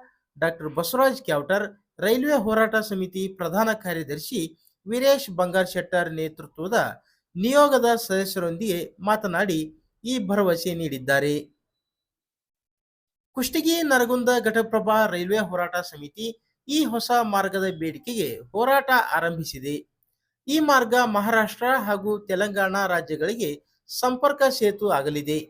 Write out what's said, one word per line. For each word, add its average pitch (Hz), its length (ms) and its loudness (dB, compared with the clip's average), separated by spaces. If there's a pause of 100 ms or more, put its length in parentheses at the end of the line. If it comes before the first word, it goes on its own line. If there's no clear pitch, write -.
(400)
ಡಾಕ್ಟರ್ 160 300 -2
ಬಸವರಾಜ್ 247 520 0
ಕ್ಯಾವಟರ್, 185 560 -2 (220)
ರೈಲ್ವೆ 254 340 2
ಹೋರಾಟ 220 420 2
ಸಮಿತಿ 190 520 -4
ಪ್ರಧಾನ 190 460 -2
ಕಾರ್ಯದರ್ಶಿ 165 840 -6 (300)
ವೀರೇಶ್ 269 420 2
ಬಂಗಾರಶೆಟ್ಟರ್ 180 840 -2
ನೇತೃತ್ವದ 156 880 -4 (340)
ನಿಯೋಗದ 254 500 4 (100)
ಸದಸ್ಯರೊಂದಿಗೆ 190 1040 -4
ಮಾತನಾಡಿ 185 800 -2 (260)
ಈ 233 240 -4
ಭರವಸೆ 185 460 0
ನೀಡಿದ್ದಾರೆ. 139 760 0 (1800)
ಕುಷ್ಟಗಿ 320 520 0
ನರಗುಂದ 247 460 2 (100)
ಘಟಪ್ರಭಾ 220 680 2
ರೈಲ್ವೆ 180 320 -2
ಹೋರಾಟ 175 380 -4
ಸಮಿತಿ 175 800 -10 (120)
ಈ 302 160 2
ಹೊಸ 233 280 -2 (100)
ಮಾರ್ಗದ 196 440 0 (140)
ಬೇಡಿಕೆಗೆ 160 600 -4
ಹೋರಾಟ 262 520 0 (200)
ಆರಂಭಿಸಿದೆ. 156 760 -4 (600)
ಈ 302 120 2
ಮಾರ್ಗ 254 360 4 (100)
ಮಹಾರಾಷ್ಟ್ರ 214 600 2 (120)
ಹಾಗೂ 208 480 -2
ತೆಲಂಗಾಣ 196 600 0
ರಾಜ್ಯಗಳಿಗೆ 165 800 -2 (240)
ಸಂಪರ್ಕ 269 600 0
ಸೇತು 208 400 0
ಆಗಲಿದೆ. 147 500 0 (100)